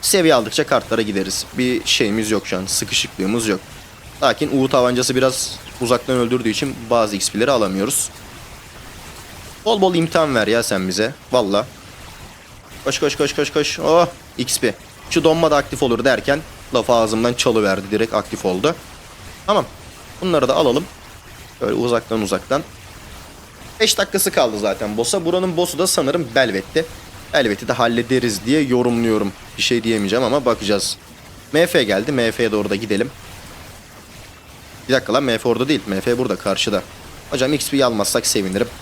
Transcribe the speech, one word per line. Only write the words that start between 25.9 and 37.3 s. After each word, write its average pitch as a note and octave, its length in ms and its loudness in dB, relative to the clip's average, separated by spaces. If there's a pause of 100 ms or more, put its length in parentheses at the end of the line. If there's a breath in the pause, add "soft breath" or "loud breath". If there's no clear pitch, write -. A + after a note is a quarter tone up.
Belvet'ti. B2+ 500 0 (480)
Belvet'i A#2 340 0
de B2+ 60 2
hallederiz A#2 720 0
diye D3 160 2
yorumluyorum. A#2 680 2 (260)
Bir - 60 -2
şey A#2+ 200 0
diyemeyeceğim A2 420 2
ama B2+ 200 2
bakacağız. G#2 520 0 (560)
M E3 140 4
F E3 160 2
geldi. G#2 280 0
M A#2+ 200 2
F'ye A2+ 200 0
doğru G#2 180 0
da G2+ 60 0
gidelim. G#2+ 360 -2 (1800)
Bir B2+ 40 6
dakika A#2+ 200 2
lan, C#3 100 4
M A#2+ 140 0
F B2 120 0
orada A#2 180 2
değil. D#3 200 2
M F#2+ 140 -2
F A#2+ 160 0
burada, A#2+ 180 0
karşıda. G2 480 -2 (460)